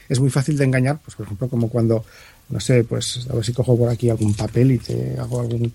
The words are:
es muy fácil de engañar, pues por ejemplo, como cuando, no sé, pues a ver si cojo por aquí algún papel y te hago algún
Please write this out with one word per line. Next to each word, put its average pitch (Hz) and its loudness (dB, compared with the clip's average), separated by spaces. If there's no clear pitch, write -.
es 127 2
muy 135 4
fácil 147 0
de 139 2
engañar, 131 2
pues - -18
por 107 -10
ejemplo, 104 -6
como 117 0
cuando, 113 2
no 117 -4
sé, 123 4
pues 120 -6
a 123 -4
ver 117 -2
si 120 -2
cojo 123 2
por 120 2
aquí 120 0
algún 107 2
papel 110 2
y 120 2
te 127 -4
hago 120 -4
algún 117 -2